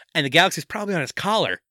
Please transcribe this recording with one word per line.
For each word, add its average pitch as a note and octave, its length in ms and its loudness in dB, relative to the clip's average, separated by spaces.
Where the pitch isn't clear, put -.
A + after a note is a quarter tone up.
and D3+ 120 0
the C3+ 40 -4
galaxy's E3+ 340 4
probably G3+ 300 -6
on E3+ 80 0
his B2 100 -8
collar. F3+ 480 -2